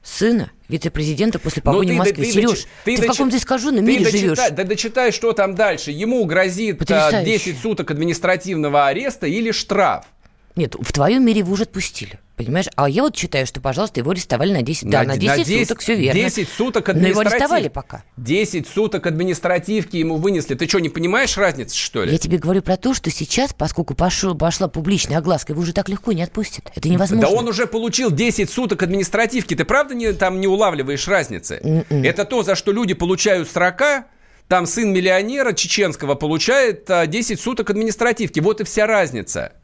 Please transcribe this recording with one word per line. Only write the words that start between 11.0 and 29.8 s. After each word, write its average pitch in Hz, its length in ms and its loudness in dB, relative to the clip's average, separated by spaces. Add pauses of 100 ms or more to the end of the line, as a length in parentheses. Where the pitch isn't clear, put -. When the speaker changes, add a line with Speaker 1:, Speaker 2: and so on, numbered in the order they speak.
Speaker 1:
мире 220 160 4
его 180 120 0
уже 202 120 0
отпустили. - 540 -8 (180)
Понимаешь? 123 300 -2 (100)
А 139 120 2
я 160 140 2
вот 285 140 0
считаю, 143 300 -2
что, - 160 -10
пожалуйста, 135 380 -2
его 127 100 -2
арестовали 180 420 0
на 175 100 2
десять. 139 280 -4
Да, 131 120 4
Speaker 2:
На 135 120 0
Speaker 1:
на - 20 -2
Speaker 2:
д-, 98 100 0
на 139 100 4
Speaker 1:
десять 147 120 0
Speaker 2:
десять, 220 200 2
Speaker 1:
суток, 226 140 -4
все 226 140 0
верно. 147 240 2
Speaker 2:
десять 220 300 -2
суток 233 380 -2
Speaker 1:
Но 196 60 0
его 156 40 2 (220)
Speaker 2:
административ-, 208 120 2
Speaker 1:
арестовали 269 360 2
пока. - 360 -12 (140)
Speaker 2:
десять 156 500 -2
суток 202 380 -2
административки 180 920 -2
ему 160 200 0
вынесли. 160 380 0
Ты 143 120 -2
че, 196 120 2
не 170 120 0
понимаешь 185 480 0
разницы, 160 380 0
что - 280 -4
ли? 127 80 2
Speaker 1:
Я 160 60 2
тебе 165 200 0
говорю 180 240 0
про 185 160 0
то, 262 160 -2
что - 160 -4
сейчас, 247 440 -2
поскольку - 400 -4
пошел, 180 400 0
пошла 165 340 0
публичная 160 500 -2
огласка, 156 340 -2
его 156 100 -4
уже 170 100 -2
так 190 180 -2
легко 202 220 -4
не 165 100 0
отпустят. - 520 -8
Это - 160 -4
невозможно. 190 360 4
Speaker 2:
Да 170 80 4
он 240 140 0
уже 220 180 0
получил 233 440 0
десять 202 400 0
суток 208 320 -2
административки. 196 720 0
Ты 147 100 0
правда 277 300 0